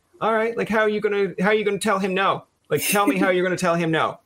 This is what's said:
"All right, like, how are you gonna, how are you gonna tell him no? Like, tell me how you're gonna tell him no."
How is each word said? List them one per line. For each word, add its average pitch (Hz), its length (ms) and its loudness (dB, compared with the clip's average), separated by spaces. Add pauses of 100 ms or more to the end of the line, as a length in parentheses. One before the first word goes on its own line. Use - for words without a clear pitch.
(220)
"All 214 140 0
right, 226 220 -2
like, 190 120 -2
how 220 120 0
are 214 80 2
you 214 120 -2
gonna, 202 400 -2
how 185 80 2
are 214 60 4
you 220 100 0
gonna 202 140 -2
tell 202 220 0
him 190 140 -2
no? 180 300 -2 (240)
Like, 147 140 -2
tell 202 240 2
me 202 100 2
how 190 140 2
you're 180 140 2
gonna 180 120 -2
tell 170 200 0
him 170 160 0
no." 127 340 0